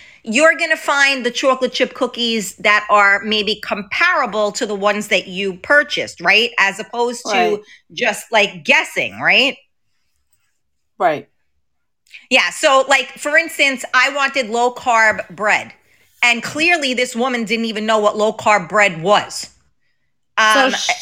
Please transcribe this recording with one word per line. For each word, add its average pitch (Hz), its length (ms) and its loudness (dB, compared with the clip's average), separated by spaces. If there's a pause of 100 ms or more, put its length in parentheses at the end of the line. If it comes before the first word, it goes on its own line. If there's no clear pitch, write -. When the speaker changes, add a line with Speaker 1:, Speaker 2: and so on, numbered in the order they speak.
(240)
Speaker 1:
you're 302 320 2
gonna 320 220 -2
find 277 500 0
the 240 60 -4
chocolate 254 400 0
chip 254 220 -2
cookies 233 640 -4
that 208 300 2
are 202 360 4
maybe 214 320 -2
comparable 214 960 -2
to 240 120 -6
the 208 120 -4
ones 208 320 -2
that 185 180 0
you 190 280 -6
purchased, 190 680 -2
right? 208 380 2
As 202 200 0
opposed 240 480 -4
to 226 60 -4
Speaker 2:
Right. 208 280 0 (320)
Speaker 1:
just, 208 380 -4
like, 190 340 0
guessing, 180 560 0
right? 208 360 2 (1400)
Speaker 2:
Right. 160 300 0 (1000)
Speaker 1:
Yeah, 208 200 2
so, 269 380 4
like, 262 200 2 (100)
for 294 180 0
instance, 294 560 0
I 254 180 4
wanted 269 380 -2
low-carb 226 880 2
bread, 190 380 -2 (500)
and 240 200 2
clearly 302 520 0
this 247 200 -4
woman 240 300 -2
didn't 226 220 -4
even 214 200 -6
know 220 120 2
what 208 180 0
low-carb 214 520 0
bread 190 340 0
was. - 480 0 (880)
Speaker 2:
So 220 280 4
Speaker 1:
Um, 262 60 0
Speaker 2:
sh-, - 180 -4 (120)